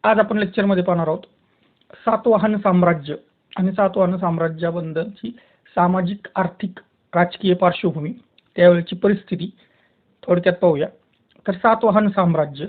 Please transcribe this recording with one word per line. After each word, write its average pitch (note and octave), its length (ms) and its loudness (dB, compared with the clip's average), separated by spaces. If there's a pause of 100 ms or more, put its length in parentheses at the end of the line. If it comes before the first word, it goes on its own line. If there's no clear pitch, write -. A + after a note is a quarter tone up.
आज G#3+ 160 4
आपण G#3+ 180 2
लेक्चरमध्ये G3 460 0
पाहणार F3 240 0
आहोत D#3 120 -4 (720)
सातवाहन A3 640 0
साम्राज्य E3+ 580 2 (420)
आणि F#3+ 140 -2
सातवाहन F#3+ 460 0
साम्राज्याबद्दलची E3 1120 -4 (380)
सामाजिक, F3+ 680 -2
आर्थिक, F#3 440 -6 (360)
राजकीय F3+ 380 0
पार्श्वभूमी, F3 600 -2 (420)
त्यावेळची F3 400 4
परिस्थिती G3 560 -2 (760)
थोडक्यात F3 280 2
पाहूया. E3 320 2 (600)
तर G3+ 40 -2
सातवाहन G#3+ 580 2
साम्राज्य D#3+ 600 -2